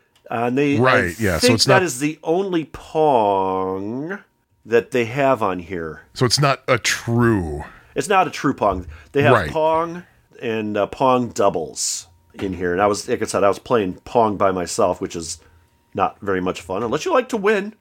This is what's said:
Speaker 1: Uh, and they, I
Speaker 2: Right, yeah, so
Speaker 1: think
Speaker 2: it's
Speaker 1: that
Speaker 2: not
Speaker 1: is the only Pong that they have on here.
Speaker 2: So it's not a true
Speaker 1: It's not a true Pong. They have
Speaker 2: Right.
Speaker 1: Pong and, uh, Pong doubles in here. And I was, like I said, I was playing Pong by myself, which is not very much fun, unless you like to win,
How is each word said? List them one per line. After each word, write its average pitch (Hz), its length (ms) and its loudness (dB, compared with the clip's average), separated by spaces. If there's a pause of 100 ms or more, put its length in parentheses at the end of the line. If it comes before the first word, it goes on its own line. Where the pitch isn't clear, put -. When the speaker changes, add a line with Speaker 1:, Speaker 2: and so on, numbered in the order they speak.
(300)
Speaker 1:
Uh, 117 180 -4
and 127 100 -2
they, 143 180 0
I 110 40 2
Speaker 2:
Right, 104 380 2
yeah, 92 200 0
so - 80 2
Speaker 1:
think 123 80 6
Speaker 2:
it's 107 100 2
Speaker 1:
that 139 120 4
Speaker 2:
not 190 60 4
Speaker 1:
is 135 180 -4
the 151 220 -2
only 175 440 -2
Pong 104 1500 0 (480)
that 117 240 0
they 120 160 0
have 131 360 0
on 92 160 0
here. 85 440 -8 (120)
Speaker 2:
So 127 120 0
it's 120 140 2
not 139 280 0
a 127 100 2
true 107 880 0 (300)
Speaker 1:
It's 143 140 -2
not 190 200 4
a - 20 -10
true 135 240 -2
Pong. 92 320 0 (260)
They 139 100 2
have 143 100 6
Speaker 2:
Right. 92 180 2
Speaker 1:
Pong 160 540 -2 (360)
and, 110 360 -4
uh, 101 100 2
Pong 127 440 2
doubles 87 760 -2 (280)
in 98 180 -6
here. 87 200 -4
And 90 80 0
I 104 60 4
was, 101 220 -2
like 110 140 -2
I - 20 -4
said, 101 180 0
I 101 60 6
was 95 100 0
playing 101 360 0 (100)
Pong 110 320 2
by 98 160 2
myself, 92 480 -2
which 90 160 -8
is 80 220 -10 (560)
not 92 260 -2
very 95 200 -2
much 92 200 -4
fun, 95 220 -6
unless 120 220 -4
you 359 80 -4
like 254 180 0
to 240 60 -4
win, 202 440 -2